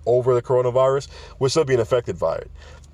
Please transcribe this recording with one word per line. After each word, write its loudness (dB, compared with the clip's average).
over 2
the 0
coronavirus, 0
we're 0
still 2
being 2
affected -2
by -2
it. -12